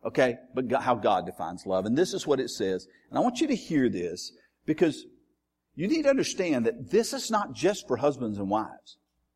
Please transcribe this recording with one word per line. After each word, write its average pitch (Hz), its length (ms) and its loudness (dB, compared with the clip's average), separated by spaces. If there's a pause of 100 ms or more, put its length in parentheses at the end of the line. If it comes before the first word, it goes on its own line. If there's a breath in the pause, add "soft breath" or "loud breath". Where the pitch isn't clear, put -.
okay, 127 340 2 (180)
but 127 140 -2
Go-, 120 100 2
how 123 160 2
God 101 320 2
defines 90 400 -8
love. 95 180 2
And 117 140 2
this 185 160 2
is 185 120 -6
what 139 140 4
it 123 80 -4
says. 95 400 -2 (220 soft breath)
And - 80 -2
I - 20 4
want 240 220 0
you 320 60 4
to 277 60 0
hear 135 360 2
this 87 420 -6 (320 soft breath)
because 156 400 2 (720)
you 170 120 -2
need 311 160 0
to 277 60 6
understand 175 540 0
that 113 260 -2
this 226 220 2
is 262 180 -6
not 208 220 -2
just 160 340 0
for 123 120 -2
husbands 123 400 0
and 98 100 -4
wives. - 480 -4 (400)